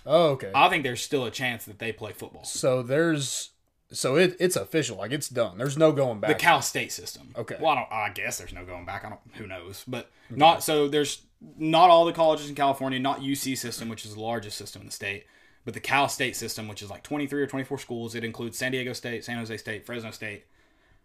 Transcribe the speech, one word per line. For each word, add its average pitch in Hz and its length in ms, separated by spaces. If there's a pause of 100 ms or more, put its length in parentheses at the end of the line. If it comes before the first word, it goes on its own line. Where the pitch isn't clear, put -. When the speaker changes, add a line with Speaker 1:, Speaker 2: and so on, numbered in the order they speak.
Speaker 1:
Oh, 156 240
okay. 127 260
Speaker 2:
I 156 140
think 175 140
there's 123 180
still 131 240
a 110 60
chance 123 340
that 98 140
they 113 120
play 104 220
football. - 320
Speaker 1:
So 127 360
there's, 143 720 (400)
so 135 260
it, 180 220
it's 180 180
official, 117 400
like, 104 160
it's 143 160
done. 110 280
There's 139 200
no 156 160
going 131 260
back. 110 100
Speaker 2:
The 151 60
Cal 151 260
State 123 300
system. - 460
Speaker 1:
Okay. 117 240
Speaker 2:
Well, 156 100
I 143 40
don't, 120 160
I 107 180
guess 104 300
there's 90 120
no 90 140
going 87 200
back. 95 200
I 107 40
don't, 104 120 (140)
who 110 120
knows? 95 400
But 123 220 (220)
Speaker 1:
Okay. 117 80
Speaker 2:
not, 156 240
so 151 260
there's 147 320 (360)
not 160 340
all 170 120
the 170 80
colleges 156 380
in 147 60
California, 135 440
not 135 220
U 135 140
C 131 200
system, 117 320
which 110 160
is 107 120
the 104 60
largest 110 360
system 101 240
in 104 60
the 104 40
state, 101 340 (380)
but 113 120
the 110 40
Cal 135 300
State 123 260
system, 110 320
which 104 140
is, 101 80
like, 95 140
twenty-three 143 380
or 135 60
twenty-four 135 300
schools. 117 380
It 117 100
includes 113 320
San 127 160
Diego 123 180
State, 120 320
San 120 140
Jose 113 180
State, 104 300
Fresno 117 260
State. 104 340 (600)